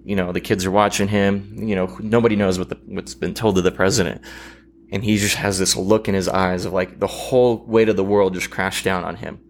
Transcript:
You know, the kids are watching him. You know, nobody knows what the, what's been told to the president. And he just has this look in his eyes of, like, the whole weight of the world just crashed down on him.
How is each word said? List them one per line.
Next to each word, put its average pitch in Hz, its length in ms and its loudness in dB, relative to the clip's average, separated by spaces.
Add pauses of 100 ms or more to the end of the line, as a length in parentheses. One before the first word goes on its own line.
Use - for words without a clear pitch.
You 101 100 -4
know, 90 160 0
the 90 80 -4
kids 95 260 -2
are 95 60 0
watching 101 380 2
him. 101 480 0
You 104 180 -4
know, 92 240 -2
nobody 110 380 2
knows 95 200 2
what 92 120 -6
the, - 160 -10
what's 95 300 -10
been 85 180 -4
told 107 220 0
to 92 60 4
the 90 100 2
president. 92 500 0 (680)
And 98 120 -6
he 107 140 2
just 101 180 0
has 98 240 -2
this 92 160 0
look 107 320 2
in 98 80 0
his 92 140 0
eyes 92 340 0
of, 90 80 -6
like, 92 280 -4
the 98 80 0
whole 123 580 2
weight 110 240 4
of 98 80 2
the 98 80 2
world 98 300 4
just - 160 -6
crashed 95 340 -4
down 92 180 0
on 85 140 -8
him. - 220 -12 (100)